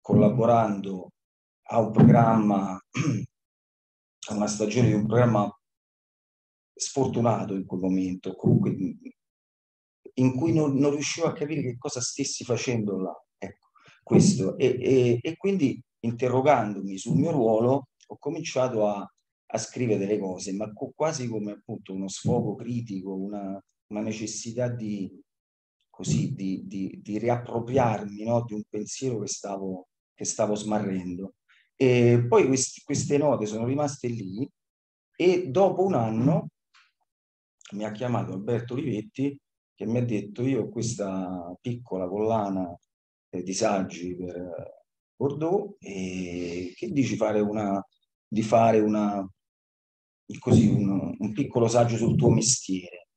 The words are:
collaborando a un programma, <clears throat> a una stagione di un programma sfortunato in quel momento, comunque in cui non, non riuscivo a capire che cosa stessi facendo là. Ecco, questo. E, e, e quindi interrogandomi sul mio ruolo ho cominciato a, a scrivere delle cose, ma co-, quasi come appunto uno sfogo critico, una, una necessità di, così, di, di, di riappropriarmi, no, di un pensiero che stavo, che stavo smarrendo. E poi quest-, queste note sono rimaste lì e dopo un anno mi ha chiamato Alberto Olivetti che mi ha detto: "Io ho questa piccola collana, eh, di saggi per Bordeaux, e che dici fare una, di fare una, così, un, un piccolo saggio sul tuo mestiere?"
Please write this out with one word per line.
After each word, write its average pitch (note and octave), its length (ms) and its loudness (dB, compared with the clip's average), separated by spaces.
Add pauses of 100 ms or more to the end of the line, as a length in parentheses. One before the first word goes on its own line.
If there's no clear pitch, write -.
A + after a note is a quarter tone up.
collaborando G#2 1080 4 (540)
a A2+ 160 0
un G#2+ 120 0
programma, A2 880 6 (120)
<clears throat> B2+ 380 -2 (960)
a G#2+ 60 -6
una G#2 120 0
stagione A2 420 2
di G#2+ 60 4
un G#2 120 0
programma G#2+ 440 2 (1200)
sfortunato A#2 800 0
in F#2+ 120 -6
quel F#2 140 -6
momento, F#2 540 -2
comunque - 400 2 (1400)
in B2+ 220 2
cui E3 160 0
non, D3+ 240 2
non C#3+ 140 4
riuscivo D3+ 360 -2
a C#3 60 0
capire D3 300 -4
che A#2+ 160 -6
cosa C#3 220 -8
stessi - 440 -6
facendo A2 540 -2
là. F2+ 260 -8 (140)
Ecco, - 300 -16 (340)
questo. - 560 4
E, B2 220 2
e, B2 420 4
e E3 140 -6
quindi F#3+ 440 0 (200)
interrogandomi A#2+ 960 0
sul A2+ 180 -2
mio D3 140 4
ruolo B2 580 2 (180)
ho G#2 120 -18
cominciato B2+ 680 -2
a, G2+ 200 -4 (460)
a - 60 -2
scrivere A#2 400 -2
delle G2 200 0
cose, F#2+ 340 -6
ma G#2+ 200 -6
co-, C3 220 -10
quasi D3 340 -4
come G#2 240 -6
appunto G2+ 420 -12
uno F#2+ 140 -6
sfogo A2+ 460 -2
critico, G#2+ 600 -8
una, G2 480 -10 (260)
una G#2+ 120 -8
necessità A2 680 -6
di, G#2+ 420 -6 (800)
così, - 460 -2
di, F#2+ 320 -6
di, G2 340 -8
di G#2 180 -6
riappropriarmi, A#2 1040 -2
no, A#2 200 0
di A2 100 -10
un G#2+ 140 -6
pensiero A2 520 -6
che G2+ 80 -8
stavo, F#2+ 600 -8 (260)
che - 100 -12
stavo G#2 300 -2
smarrendo. G2 800 -4 (480)
E A#2+ 460 6
poi G3 180 6
quest-, - 380 0
queste D3 320 0
note C3+ 300 2
sono A2 180 -4
rimaste C#3 440 -2
lì A2 380 -6 (720)
e E3+ 320 2
dopo F3+ 340 4
un F#3+ 120 2
anno A#2+ 540 2 (1200)
mi G#2 120 -6
ha G#2+ 60 -6
chiamato G#2+ 440 -4
Alberto A2+ 400 -4
Olivetti C3 600 -4 (400)
che G2+ 120 -8
mi A2+ 100 0
ha B2 80 2
detto: G#2+ 380 -4
"Io B2 220 0
ho - 40 -10
questa F#2+ 920 -6
piccola A#2+ 480 -6
collana, G2 720 -2 (540)
eh, F2+ 120 -8
di F#2+ 120 -4
saggi F#2+ 600 -2
per F2 720 -12 (320)
Bordeaux, D#3+ 600 -2
e F2+ 1000 -6
che A3 140 -8
dici B2+ 260 0
fare G#2+ 240 0
una, G#2 420 -2 (460)
di G#2+ 140 -2
fare A2+ 380 6
una, G#2 460 0 (1120)
così, A#2 300 6
un, G2 500 0
un G#2+ 140 -4
piccolo B2+ 340 0
saggio A#2+ 300 2
sul - 200 2
tuo A#2+ 120 4
mestiere?" F2+ 880 0